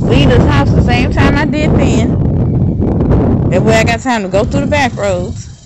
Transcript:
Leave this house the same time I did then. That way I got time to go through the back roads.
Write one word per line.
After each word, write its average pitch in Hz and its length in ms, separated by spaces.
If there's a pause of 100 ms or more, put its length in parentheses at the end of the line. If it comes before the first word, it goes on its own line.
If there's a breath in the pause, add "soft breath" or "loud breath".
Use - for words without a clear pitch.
Leave - 260
this 254 160
house 277 260
the - 120
same 247 300
time 277 240
I 294 80
did 302 280
then. - 380 (1400)
That 180 120
way 220 120
I 220 100
got 226 160
time 233 220
to 185 60
go 190 160
through 285 180
the 285 40
back 277 280
roads. 196 720